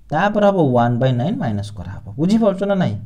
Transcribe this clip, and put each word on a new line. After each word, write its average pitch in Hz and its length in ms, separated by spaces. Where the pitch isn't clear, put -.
ତାପରେ 202 360
ହବ 196 120
ୱାନ୍ 120 420
ବାଇ 131 120
ନାଇନ୍ 156 260
ମାଇନସ୍ 104 340
କରାହବ। - 400
ବୁଝିପାରୁଛ 196 520
ନା 202 120
ନାହିଁ? 151 200